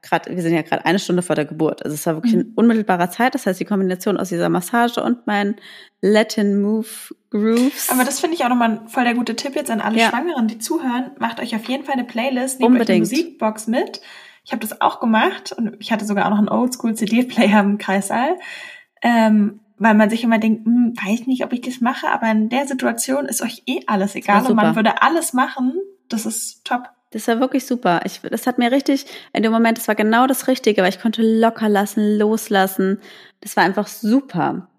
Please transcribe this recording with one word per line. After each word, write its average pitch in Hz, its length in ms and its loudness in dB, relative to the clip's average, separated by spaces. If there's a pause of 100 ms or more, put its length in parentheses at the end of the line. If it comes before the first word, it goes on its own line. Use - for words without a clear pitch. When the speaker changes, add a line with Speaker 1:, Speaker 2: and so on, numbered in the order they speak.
Speaker 1:
grad, - 280 -4
wir 175 120 -4
sind 165 120 0
ja 160 80 2
grad - 240 -4
eine 175 120 2
Stunde 185 240 0
vor 156 140 -2
der 151 100 0
Geburt. 156 380 -4
Also 147 100 -4
es 151 120 -8
war 165 100 0
wirklich 226 180 0
Speaker 2:
Mhm. 214 80 4
Speaker 1:
in - 140 -6
unmittelbarer 208 560 2
Zeit. 254 240 0
Das 262 100 -4
heißt, 185 140 -2
die - 60 -4
Kombination 190 520 -2
aus 190 120 -4
dieser 175 180 -2
Massage 233 560 0
und 240 240 -2
mein 208 280 0 (460)
Latin 208 600 2
Move 220 260 -2 (440)
Grooves. 226 580 0
Speaker 2:
Aber 254 160 2
das 269 160 -4
finde 330 140 0
ich 285 100 -2
auch 240 40 0
nochmal 233 380 2
voll 262 160 -2
der 240 100 2
gute 233 220 -2
Tipp 269 200 -8
jetzt 294 140 -4
an 226 120 -2
alle 226 180 0
Speaker 1:
Ja. 226 100 4
Speaker 2:
Schwangeren, 254 380 -2
die 214 100 -6
zuhören. 262 640 -4
Macht 233 220 -6
euch 233 140 -8
auf 214 100 -8
jeden 262 180 -6
Fall 277 120 -4
eine 247 100 -4
Playlist, 254 540 -4
nehmt 240 120 4
euch 254 40 6
eine 233 200 2
Speaker 1:
Unbedingt. 175 40 4 (120)
Speaker 2:
Musikbox 226 560 -4
mit. 262 340 -4 (440)
Ich - 80 -8
habe 220 80 -6
das - 180 -10
auch - 220 -2
gemacht 233 500 0
und 220 280 -6
ich - 120 -6
hatte 214 140 -2
sogar 202 200 0
auch 180 40 0
noch 208 80 2
einen 208 120 2
Oldschool 240 460 -2
C-D-Player 220 640 2
im 202 180 2
Kreissaal. 226 600 -2 (640)
Ähm, 220 580 4 (180)
weil 220 160 4
man 208 160 6
sich 226 140 -2
immer 226 160 4
denkt, 220 260 0
„Hm, 233 360 4
weiß 214 260 -2
nicht, 254 160 0
ob - 100 -4
ich 247 80 -4
das 254 200 -6
mache“, 247 260 0
aber - 240 0
in 220 180 2
der 262 180 0
Situation 262 580 -2
ist - 160 -6
euch - 240 -8
eh 285 220 -4
alles 202 260 0
Speaker 1:
Das - 140 -8
war 202 120 4
Speaker 2:
egal 247 120 0
und 233 40 4
man 214 120 4
Speaker 1:
super. 214 100 2
Speaker 2:
würde 220 240 2
alles 320 320 2
machen. 262 400 -2 (340)
Das 220 180 -6
ist - 400 -8
top. 254 240 -4 (220)
Speaker 1:
Das 220 160 -6
war 233 120 2
wirklich 262 260 0
super. 190 400 0
Ich, - 160 -10
das - 240 -6
hat 247 140 -2
mir 240 120 2
richtig, 277 340 0 (280)
in - 80 -2
dem 220 100 2
Moment, 226 260 4
das - 100 -8
war 214 80 2
genau 220 320 4
das 269 200 -2
Richtige, 226 360 2
weil 180 60 4
ich 196 120 -6
konnte 226 220 -2
locker 220 460 2
lassen, 208 480 2
loslassen. 196 840 2 (420)
Das - 160 -10
war 196 60 6
einfach 196 240 0
super. 185 800 -2 (120)